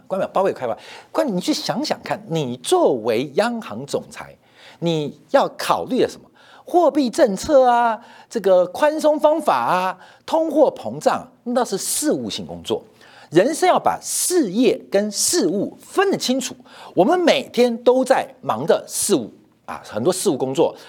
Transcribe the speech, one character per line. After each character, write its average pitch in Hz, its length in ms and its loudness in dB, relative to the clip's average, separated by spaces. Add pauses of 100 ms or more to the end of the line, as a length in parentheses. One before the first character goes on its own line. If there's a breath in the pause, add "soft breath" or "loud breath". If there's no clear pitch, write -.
关 190 140 -6
不 156 40 -2
了 110 80 -4
鲍 190 120 0
威 180 80 2
尔 - 40 -6
太 127 120 -6
乖。 110 100 -4 (340 loud breath)
关， 285 240 -2
你 180 60 -4
去 311 100 -2
想 202 320 -4
想 - 200 -6
看， - 260 -6
你 147 280 -4
作 320 400 2
为 117 360 -2
央 226 260 -2
行 123 280 -12
总 - 240 -6
裁， 71 200 -18 (500 loud breath)
你 156 380 -4 (120)
要 226 260 2
考 101 280 -2
虑 208 180 0
的 110 40 2
什 - 140 -18
么？ - 80 -20 (340 loud breath)
货 330 280 2
币 269 180 0
政 208 260 2
策 262 320 4
啊， 240 320 2 (300 loud breath)
这 226 120 -10
个 180 260 6
宽 302 340 0
松 302 180 2
方 311 220 4
法 156 140 0
啊， 180 420 0 (260 loud breath)
通 320 280 -2
货 269 180 4
膨 156 300 -6
胀， 127 280 -2 (180)
那 247 200 0
是 196 100 -4
事 - 360 -4
务 247 180 -4
性 95 160 -8
工 85 180 -14
作。 - 200 -4 (480 loud breath)
人 196 240 4
生 370 120 0
要 285 120 4
把 85 200 0
事 311 520 -2
业 220 280 2 (120)
跟 208 180 0
事 240 380 -2
务 170 340 -4
分 392 300 -2
得 190 60 0
清 262 220 -2
楚。 - 160 -8 (380 loud breath)
我 170 100 4
们 349 160 2
每 196 300 2
天 240 340 2
都 254 220 4
在 214 220 2 (140)
忙 127 260 -4
着 190 180 2
事 - 300 -2
务 110 180 -2 (320)
啊， 78 180 -12
很 107 200 -6
多 175 100 2
事 - 160 -2
务 135 80 0
工 131 160 -4
作， 139 220 2 (140)